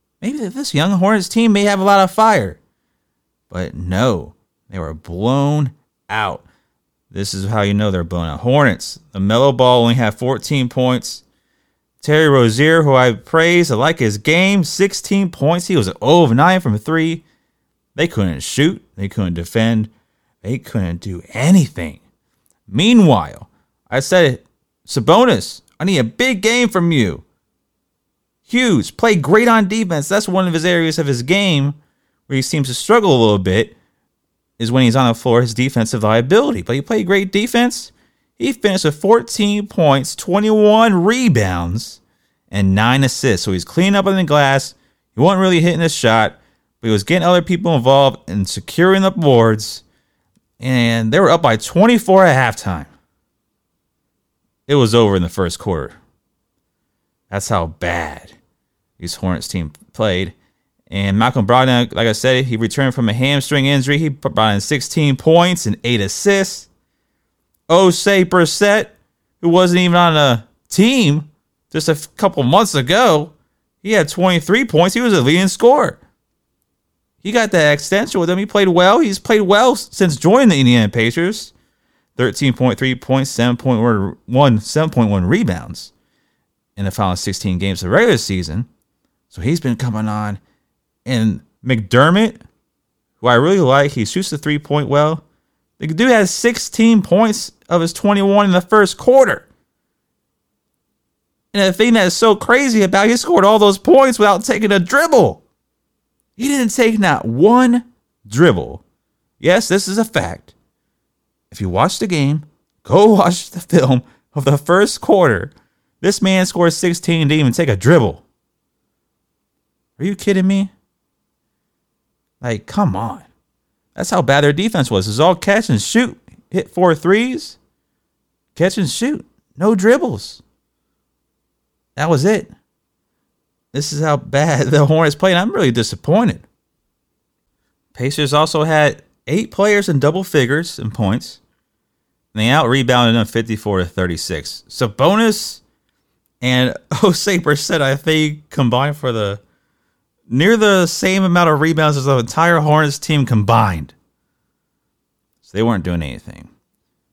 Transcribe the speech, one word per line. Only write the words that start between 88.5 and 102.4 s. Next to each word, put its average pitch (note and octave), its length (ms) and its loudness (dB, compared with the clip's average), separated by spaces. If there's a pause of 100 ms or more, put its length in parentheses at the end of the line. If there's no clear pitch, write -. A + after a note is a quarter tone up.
So - 120 -18
he's D3+ 200 -2
been A#2+ 160 -4
coming G#2+ 320 -4
on. G#2+ 320 -6 (640)
And A2 340 -2 (240)
McDermott, C3 800 0 (760)
who A2+ 100 -4
I B2 80 4
really E3 240 4
like, C#3 340 2
he A2+ 120 -4
shoots F#3 240 -6
the D3+ 80 -8
three-point D3 540 -4
well. D3+ 340 0 (540)
The D3+ 80 -8
dude F3+ 240 0
has G#3 200 2
sixteen A3+ 680 0
points G#3+ 520 0 (180)
of F3 100 0
his E3 140 -4
twenty-one G3+ 500 2
in G3 80 2
the F3+ 80 2
first G3+ 380 2
quarter. B3 500 2 (2000)
And G3 120 2
the F#3 60 2
thing A3+ 220 2
that G3+ 120 4
is - 80 -2
so A3 220 4
crazy A#3+ 460 0